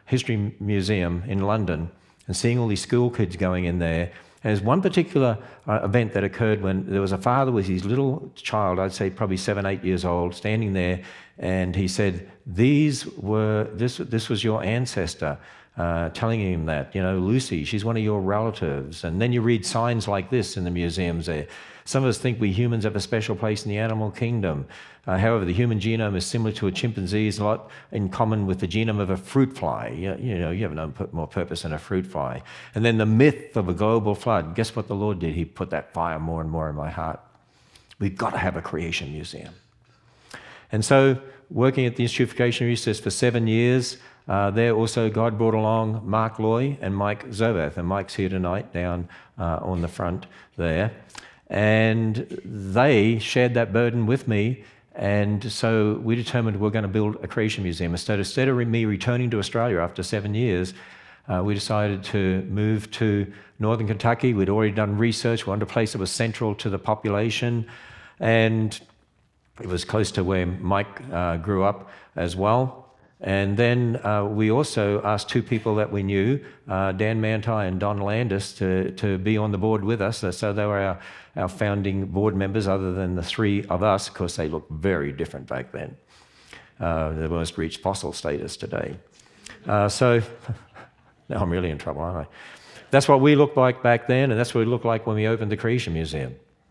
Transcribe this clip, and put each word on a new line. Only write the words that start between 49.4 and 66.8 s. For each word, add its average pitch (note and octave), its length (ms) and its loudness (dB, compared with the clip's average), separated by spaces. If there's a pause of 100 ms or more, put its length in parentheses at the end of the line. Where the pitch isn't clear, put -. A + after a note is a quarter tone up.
on F2+ 200 -2
the E2+ 60 -2
front F2+ 380 -4 (320)
there. E2+ 340 0 (560)
And A2 680 2 (280)
they A2 760 4
shared B2 340 2
that A#2 180 2
burden A#2 360 2
with C3 200 0
me A2+ 360 0 (320)
and G#2 560 0
so A2 520 2
we A2+ 120 0
determined A2+ 440 0
we're G#2+ 100 2
gonna G#2 180 -2
build G#2+ 360 0
a G#2+ 40 -6
creation G#2+ 360 -2
museum. E2+ 280 -2
Instead, G2 280 -2
instead B2+ 280 0
of C3 80 2 (120)
me A2+ 180 2
returning A#2+ 460 0
to A2 80 0
Australia A2+ 400 0
after F2 240 -4
seven G2+ 300 -4
years, F#2+ 400 0 (540)
uh, F2+ 160 0
we G#2 100 2
decided G2+ 520 0
to F#2+ 380 0
move G#2+ 480 0
to G2+ 400 0 (280)
northern A2 280 2
Kentucky. A#2 460 2
We'd F#2+ 160 2
already G#2+ 240 4
done G#2 240 0
research, A#2 480 2
wanted G2+ 180 -2
a - 20 -4
place A2+ 260 0
that - 80 -6
was F#2 120 -4
central A2 440 -2
to A2 140 -4
the G2 100 -2
population, A2 880 0 (520)